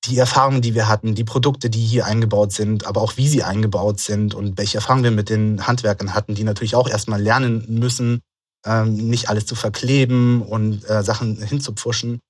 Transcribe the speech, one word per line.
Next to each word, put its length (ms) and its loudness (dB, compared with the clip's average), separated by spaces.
die 140 0
Erfahrungen, 440 4
die 120 0
wir 120 2
hatten, 300 0
die 80 -2
Produkte, 440 0
die 160 0
hier 220 0
eingebaut 460 2
sind, 340 -2
aber 140 -2
auch 160 -2
wie 100 2
sie 160 2
eingebaut 560 0
sind 360 0
und 220 -4
welche 220 0
Erfahrungen 240 2
wir 80 4
mit 200 0
den 360 0
Handwerkern 480 0
hatten, 220 -2
die 80 -4
natürlich 320 -2
auch 120 4
erstmal 320 -2
lernen 480 0
müssen, 520 0
ähm, 300 2
nicht 340 0
alles 180 0
zu 100 -8
verkleben 840 2
und, 460 -2
äh, 140 2
Sachen 400 -2
hinzupfuschen. 880 -6